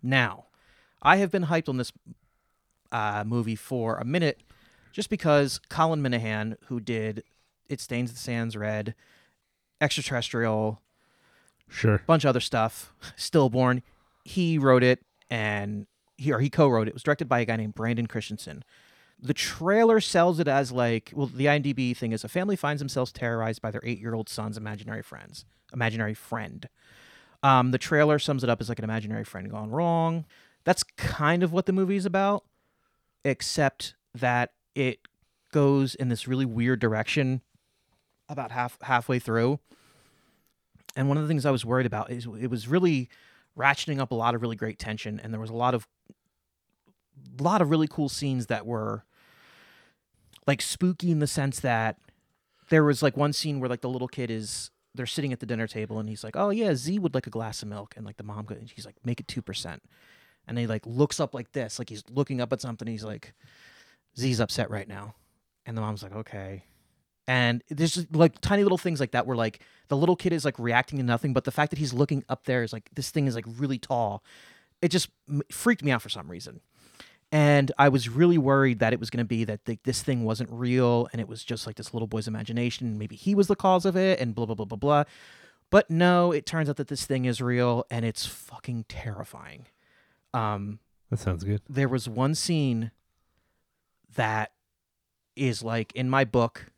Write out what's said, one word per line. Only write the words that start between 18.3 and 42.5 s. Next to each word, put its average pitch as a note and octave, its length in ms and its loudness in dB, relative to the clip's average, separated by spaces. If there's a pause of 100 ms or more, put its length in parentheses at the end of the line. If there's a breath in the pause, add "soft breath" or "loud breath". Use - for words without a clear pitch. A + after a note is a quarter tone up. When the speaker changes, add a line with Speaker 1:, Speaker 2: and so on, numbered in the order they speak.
Speaker 1:
The C3 140 -2
trailer A3 680 4
sells F3 400 4
it E3 80 2
as, C#3 240 2
like, A#2+ 420 0
well, C#3 140 -2
the B2+ 220 0
I D3 60 6
M D3 60 2
D C#3 120 -2
B B2 200 0
thing A#2 200 -4
is A2 100 -4
a A2 60 -10
family F#3+ 260 -2
finds D3 240 -4
themselves C3 320 -4
terrorized A2+ 500 -4
by A2+ 100 -6
their G#2 120 -8
eight-year-old A2+ 460 -6
son's G#2+ 260 -8
imaginary G#2+ 460 -10
friends, - 440 -18 (280)
imaginary A2+ 400 -2
friend. - 560 -10 (760 soft breath)
Um, B2+ 280 6
the B2+ 60 0
trailer D3+ 400 4
sums C#3 260 -2
it B2 60 0
up A#2 120 2
as, A2+ 80 -8
like, A#2 100 -6
an A2 60 -6
imaginary A2 400 -4
friend G2 260 -12
gone G#2+ 200 -8
wrong. E3 540 0 (380 soft breath)
That's - 200 2
kind E3 600 0
of E3+ 80 2
what F#3 140 0
the F#3+ 80 0
movie F#3+ 240 2
is F#3 80 -2
about, G3 400 0 (800)
except - 720 -2 (180)
that B2 400 0 (200)
it C3 260 -2 (520)
goes C#3 440 4
in C3 140 -2
this A#2+ 180 -2
really C3 180 0
weird A#2 340 2
direction B2 640 0 (840)
about C3+ 240 -8
half, B2 300 -4
halfway B2 380 0
through. A#2 400 0 (1400 soft breath)
And C3+ 120 0
one C#3 100 2
of D3+ 60 0
the D3+ 40 -2
things D3+ 180 2
I D3 60 4
was B2 140 0
worried B2 200 2
about G#2+ 240 -4
is A#2+ 160 -8 (140)
it B2 100 -4